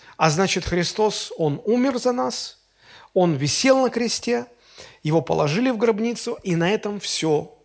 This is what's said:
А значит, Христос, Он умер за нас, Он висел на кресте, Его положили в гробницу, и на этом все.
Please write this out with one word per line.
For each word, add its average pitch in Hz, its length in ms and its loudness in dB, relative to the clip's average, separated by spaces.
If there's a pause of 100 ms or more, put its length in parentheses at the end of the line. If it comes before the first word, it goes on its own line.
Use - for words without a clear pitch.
(160)
А 160 140 2
значит, 180 360 0
Христос, 190 720 -2
Он 151 280 0
умер 247 320 2
за 247 140 0
нас, 247 480 -6 (540)
Он 175 220 4
висел 254 460 4
на 254 80 2
кресте, 240 560 -2 (580)
Его 156 180 2
положили 160 480 0
в 240 80 -2
гробницу, 226 680 -2
и 180 120 0
на 170 140 2
этом 208 300 -2
все. 160 640 -2